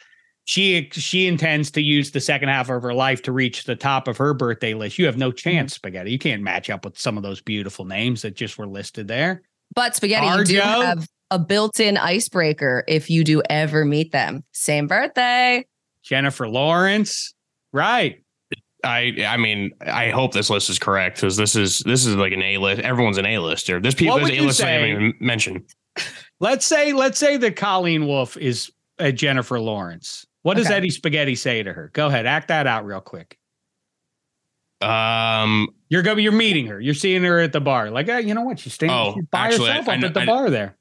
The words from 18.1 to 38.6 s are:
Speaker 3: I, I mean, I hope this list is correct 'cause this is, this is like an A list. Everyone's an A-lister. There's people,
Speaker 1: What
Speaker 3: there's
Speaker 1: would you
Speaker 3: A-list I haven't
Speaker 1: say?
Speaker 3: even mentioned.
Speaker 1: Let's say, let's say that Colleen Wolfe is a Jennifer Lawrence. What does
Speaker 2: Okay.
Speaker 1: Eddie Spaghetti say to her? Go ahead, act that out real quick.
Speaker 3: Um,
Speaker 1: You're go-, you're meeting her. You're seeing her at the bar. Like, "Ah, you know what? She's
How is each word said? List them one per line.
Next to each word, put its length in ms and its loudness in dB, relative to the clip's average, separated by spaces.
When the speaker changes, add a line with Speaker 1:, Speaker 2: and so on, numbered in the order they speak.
Speaker 3:
I, 300 0
I 80 0
mean, 340 0
I 220 -2
hope 240 0
this 160 0
list 220 0
is 80 -2
correct 420 0
'cause 160 0
this 180 2
is, 260 2
this 260 2
is 100 2
like 160 2
an 100 -2
A 140 -2
list. 240 0
Everyone's 380 2
an 80 0
A-lister. 540 -2
There's 140 2
people, 200 4
Speaker 1:
What 60 4
Speaker 3:
there's 100 2
Speaker 1:
would 80 0
you 60 2
Speaker 3:
A-list 180 2
I 80 0
haven't 180 2
Speaker 1:
say? 40 0
Speaker 3:
even 280 0
mentioned. 420 -2
Speaker 1:
Let's 260 2
say, 260 4
let's 260 2
say 180 4
that 180 2
Colleen 520 2
Wolfe 320 0
is 340 -2
a 140 2
Jennifer 480 0
Lawrence. 680 -8
What 140 2
does 100 2
Speaker 2:
Okay. 100 4
Speaker 1:
Eddie 140 0
Spaghetti 460 0
say 260 -2
to 100 -8
her? 200 -14
Go 160 0
ahead, 180 0
act 220 0
that 180 2
out 180 0
real 160 -8
quick. 380 -20
Speaker 3:
Um, 880 0
Speaker 1:
You're 120 2
go-, 140 2
you're 160 2
meeting 340 2
her. 140 -10
You're 140 0
seeing 280 0
her 160 4
at 140 2
the 80 0
bar. 300 0
Like, 200 -2
"Ah, 60 0
you 180 -2
know 80 -2
what? 160 -6
She's 160 -12